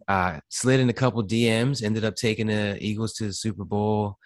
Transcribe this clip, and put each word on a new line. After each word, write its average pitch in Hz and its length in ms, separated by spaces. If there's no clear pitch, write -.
uh, 90 320
slid 131 300
in 127 100
a 120 40
couple 117 300
D 113 280
Ms, 120 320
ended 107 220
up 110 100
taking 110 320
the 104 340
Eagles 107 340
to 110 120
the 98 60
Super 98 320
Bowl, 104 600